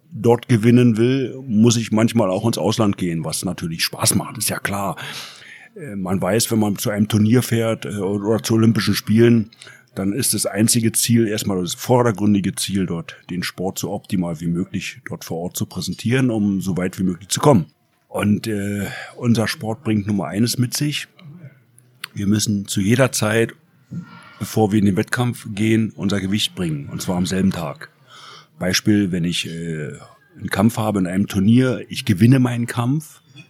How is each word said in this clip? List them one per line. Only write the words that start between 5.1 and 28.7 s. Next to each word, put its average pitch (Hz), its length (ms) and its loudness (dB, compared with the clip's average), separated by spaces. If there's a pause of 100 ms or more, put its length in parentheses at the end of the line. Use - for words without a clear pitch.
Äh, 147 200 -12
man 92 260 -2
weiß, 104 280 0
wenn 110 100 2
man 104 180 2
zu - 120 -4
einem 104 180 2
Turnier 110 360 4
fährt, 113 420 -2
äh, 104 120 -6
oder 101 440 0
zu - 140 0
Olympischen 107 400 4
Spielen, 117 560 4 (420)
dann 98 200 -4
ist 120 200 -2
das 104 120 -4
einzige 113 480 2
Ziel, 117 340 2
erstmal 101 340 -2
das 85 120 -6
vordergründige 104 840 2
Ziel 95 300 -2
dort, 85 320 -8 (120)
den 90 140 -6
Sport - 360 -6
so 82 120 -6
optimal 87 480 -4
wie 85 80 -4
möglich 87 600 -4
dort - 180 -12
vor 82 140 -8
Ort 87 180 -8
zu - 80 -4
präsentieren, 117 680 -2
um 104 300 0
so 87 160 -4
weit 92 200 -4
wie 95 60 -2
möglich 92 260 -4
zu - 100 -4
kommen. 147 260 4 (420)
Und, 101 400 0
äh, 101 400 -4 (300)
unser 113 300 2
Sport 110 360 -8
bringt 107 240 0
Nummer 98 200 -2
eines 107 300 -2
mit 120 180 -2
sich. 147 320 -4 (1080)
Wir 104 120 -6
müssen 104 420 0
zu - 140 -2
jeder 120 300 4
Zeit, 110 420 0 (840)
bevor 107 320 0
wir 107 80 4
in 98 60 4
den 98 100 4
Wettkampf 120 580 -4
gehen, 110 420 0
unser 101 240 -2
Gewicht 95 360 -4
bringen, 82 340 -6
und - 140 -10
zwar 92 140 -2
am 92 100 0
selben 95 240 0
Tag. 82 400 -10 (640)
Beispiel, 95 540 0